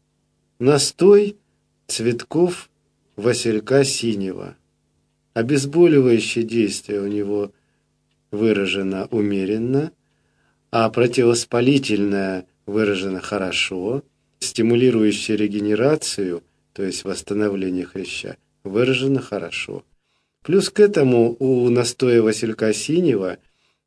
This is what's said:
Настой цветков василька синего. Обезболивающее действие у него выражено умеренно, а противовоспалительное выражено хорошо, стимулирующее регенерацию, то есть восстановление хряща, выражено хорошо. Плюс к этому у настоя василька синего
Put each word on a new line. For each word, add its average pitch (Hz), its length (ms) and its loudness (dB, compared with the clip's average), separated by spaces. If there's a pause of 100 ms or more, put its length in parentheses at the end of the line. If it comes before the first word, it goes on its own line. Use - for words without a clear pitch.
(580)
Настой 190 800 4 (500)
цветков 147 840 -2 (460)
василька 117 680 0
синего. 98 720 -6 (800)
Обезболивающее 135 1080 2
действие 104 580 -2
у 101 60 -6
него 101 440 -4 (760)
выражено 98 800 -2
умеренно, 110 840 -2 (800)
а 113 180 0
противовоспалительное 117 1500 0 (220)
выражено 98 540 -2
хорошо, 95 840 -6 (380)
стимулирующее 113 960 2
регенерацию, 104 1040 -2 (320)
то 98 80 -8
есть 92 220 -6
восстановление 95 840 -4
хряща, - 500 -12 (280)
выражено 127 560 0
хорошо. - 640 -10 (580)
Плюс 196 260 0
к - 120 -2
этому 127 580 4
у 123 320 2
настоя 120 500 2
василька 110 540 0
синего 123 640 -2 (480)